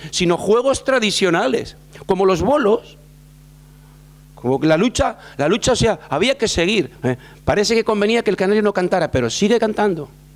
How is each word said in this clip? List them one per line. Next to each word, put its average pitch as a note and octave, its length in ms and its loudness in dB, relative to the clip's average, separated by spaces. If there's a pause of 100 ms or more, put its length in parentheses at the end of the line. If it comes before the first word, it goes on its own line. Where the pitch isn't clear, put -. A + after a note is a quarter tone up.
(120)
sino E3+ 240 0
juegos B3 480 0
tradicionales, G#3+ 920 0 (300)
como F#3+ 200 2
los F3+ 160 2
bolos. A#3 540 0 (1400)
Como B2+ 240 -2
que C#3+ 80 -2
la D#3+ 100 4
lucha, A#3+ 420 -2 (180)
la C#3 120 -2
lucha, A#3 220 0
o A#3+ 60 2
sea, G#3+ 240 0 (100)
había A3 260 0
que - 120 -2
seguir, F3+ 420 0 (140)
¿eh? B2 120 0 (280)
Parece G3+ 320 0
que A3+ 80 2
convenía A3 400 0
que G#3+ 60 0
el F3+ 60 0
canario G3+ 240 0
no G#3 120 0
cantara, F3+ 360 -2
pero A#2+ 220 -2
sigue G#3+ 300 0
cantando. G#3 480 -2 (280)